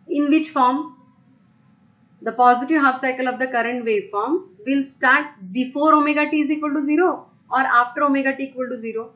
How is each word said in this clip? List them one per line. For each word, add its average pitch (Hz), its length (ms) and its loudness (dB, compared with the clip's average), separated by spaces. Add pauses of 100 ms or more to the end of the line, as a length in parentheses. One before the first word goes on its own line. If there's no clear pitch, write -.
in 294 220 0
which 311 200 2
form? 269 460 0 (1300)
The 220 100 -4
positive 247 480 4
half 262 200 2
cycle 254 280 -2
of 226 120 -6
the 254 80 -2
current 240 360 -2
waveform 220 600 -2 (200)
will 269 200 0
start 269 420 0 (260)
before 285 420 2
omega 294 360 2
t 302 100 0
is 285 100 -2
equal 302 220 -4
to 294 120 -2
zero 302 420 0 (240)
or 254 80 0
after 262 460 0
omega 277 320 0
t 277 80 -6
equal 254 240 -8
to 233 100 -8
zero? 226 380 -10